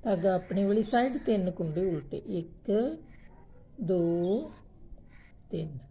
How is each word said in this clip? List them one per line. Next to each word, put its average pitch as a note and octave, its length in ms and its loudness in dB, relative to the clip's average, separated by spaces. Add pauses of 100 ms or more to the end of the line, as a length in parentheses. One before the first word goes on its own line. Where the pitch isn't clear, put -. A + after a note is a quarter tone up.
ਧਾਗਾ F#3+ 320 2
ਆਪਣੀ F#3 280 0
ਵਾਲੀ G#3 200 4
ਸਾਈਡ, B3 340 2
ਤਿੰਨ F#3+ 340 2
ਕੁੰਡੇ E3+ 340 -2
ਉਲਟੇ, D#3+ 440 -4
ਇੱਕ, F3 420 -6 (1080)
ਦੋ, F3+ 680 2 (1000)
ਤਿੰਨ। D#3 260 -6 (140)